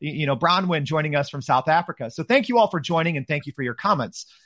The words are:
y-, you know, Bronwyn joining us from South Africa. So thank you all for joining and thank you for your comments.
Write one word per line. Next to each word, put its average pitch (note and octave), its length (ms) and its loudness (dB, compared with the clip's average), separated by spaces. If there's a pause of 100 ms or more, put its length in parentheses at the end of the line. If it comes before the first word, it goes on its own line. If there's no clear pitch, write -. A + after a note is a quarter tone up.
y-, D3 60 -6
you D3+ 180 -4
know, C#3 100 0
Bronwyn F3 480 2
joining D3+ 300 -2
us C#3 140 0
from C#3+ 140 -10
South C3 260 2
Africa. D#3 420 0
So D#3+ 140 -8
thank B3 240 2
you A#3+ 100 2
all G#3+ 100 6
for E3 120 -2
joining E3 360 0
and C3 100 -6
thank D3 200 -4
you C#3+ 60 -10
for C#3 100 -8
your A#2+ 120 -2
comments. C#3+ 520 -2 (200)